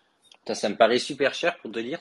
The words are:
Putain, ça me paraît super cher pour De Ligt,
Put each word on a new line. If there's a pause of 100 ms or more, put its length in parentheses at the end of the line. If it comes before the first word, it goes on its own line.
(380)
Putain,
ça
me
paraît
super
cher
pour
De
Ligt,